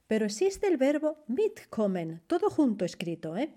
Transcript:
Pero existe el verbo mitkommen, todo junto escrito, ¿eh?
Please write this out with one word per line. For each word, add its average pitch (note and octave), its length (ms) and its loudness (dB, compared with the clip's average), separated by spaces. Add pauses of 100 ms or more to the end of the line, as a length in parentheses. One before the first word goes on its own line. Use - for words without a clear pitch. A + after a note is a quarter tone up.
Pero A3 180 2
existe F#4+ 420 0
el F#4 100 4
verbo D4 500 0
mitkommen, G3 1000 -2
todo F4 220 0
junto A#3 360 2
escrito, E3 520 -6
¿eh? C#4+ 200 -2